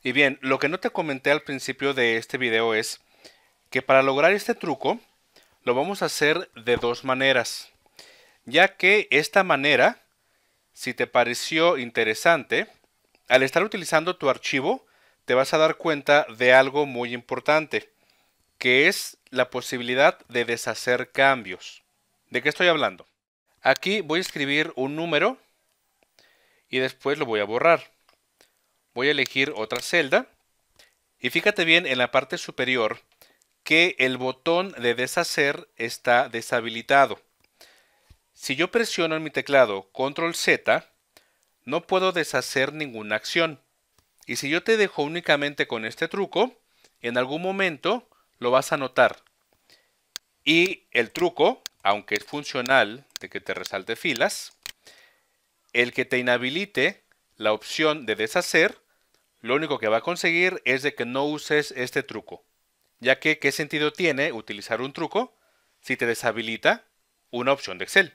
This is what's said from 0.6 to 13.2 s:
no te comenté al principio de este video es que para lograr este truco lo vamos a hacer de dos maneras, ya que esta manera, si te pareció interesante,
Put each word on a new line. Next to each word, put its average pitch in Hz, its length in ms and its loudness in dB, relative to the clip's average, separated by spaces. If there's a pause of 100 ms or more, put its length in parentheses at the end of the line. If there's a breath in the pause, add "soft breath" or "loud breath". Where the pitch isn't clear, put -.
no 180 120 -2
te - 100 -4
comenté 143 420 -4
al 147 120 2
principio 135 500 -4
de 117 240 2
este 113 200 -8
video 113 360 0
es - 280 -4 (680 soft breath)
que 127 140 -4
para 135 180 6
lograr 139 320 4
este 208 220 -2
truco 180 440 -4 (640 soft breath)
lo 123 120 0
vamos 180 260 -2
a 180 40 -2
hacer 156 500 0
de 117 220 0
dos 120 260 -2
maneras, 131 680 0 (760 soft breath)
ya 165 320 4
que 190 340 2
esta 156 320 2
manera, 143 580 2 (720)
si - 220 -10
te 123 100 -2
pareció 143 720 0
interesante, 120 920 0 (600)